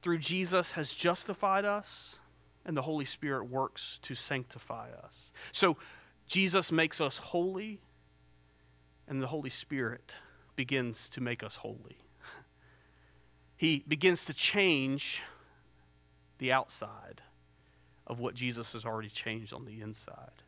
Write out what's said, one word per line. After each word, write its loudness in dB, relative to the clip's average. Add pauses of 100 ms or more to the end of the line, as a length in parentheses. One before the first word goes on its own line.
through 2
Jesus, 2
has -2
justified 2
us, -2 (460)
and -2
the 2
Holy 0
Spirit -2
works -2
to -6
sanctify -6 (160)
us. -20 (220)
So 6 (500)
Jesus 4
makes 4
us 0
holy, -2 (1300)
and -4
the -4
Holy -6
Spirit -4 (440)
begins 0
to -6
make -2
us -10
holy. -12 (260)
<laughs> -20
He 4
begins 6
to -6
change 4 (1120)
the 2
outside -2 (840)
of -6
what -2
Jesus -4
has -10
already -4
changed -6
on -10
the -12
inside. -14